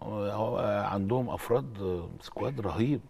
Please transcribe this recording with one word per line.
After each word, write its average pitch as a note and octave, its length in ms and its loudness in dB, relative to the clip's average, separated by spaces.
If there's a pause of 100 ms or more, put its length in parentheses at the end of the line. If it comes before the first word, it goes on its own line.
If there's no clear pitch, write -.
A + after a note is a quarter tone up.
آه، G#2 800 0
عندهم G2+ 480 2
أفراد، B2 500 0
آه، F2+ 280 0 (120)
سكواد - 400 -4
رهيب. G#2+ 500 2